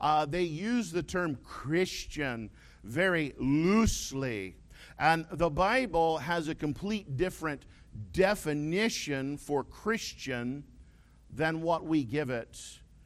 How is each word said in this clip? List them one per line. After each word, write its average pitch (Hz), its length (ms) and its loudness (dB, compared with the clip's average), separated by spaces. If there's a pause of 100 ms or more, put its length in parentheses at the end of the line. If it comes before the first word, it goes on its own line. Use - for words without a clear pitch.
Uh, 151 260 4
they 170 160 0
use 185 480 0
the 170 140 -2
term 170 400 -2
Christian 139 1080 -2 (320)
very 160 560 0
loosely. 135 1160 2 (420)
And 165 320 4
the 165 200 2
Bible 165 680 2
has 160 300 -2
a 156 80 -2
complete 165 600 -4
different 156 500 -4 (440)
definition 151 1300 0
for 143 260 0
Christian 135 1040 -4 (680)
than 160 300 0
what 165 240 2
we 156 160 4
give 135 260 -2
it. - 320 -6 (460)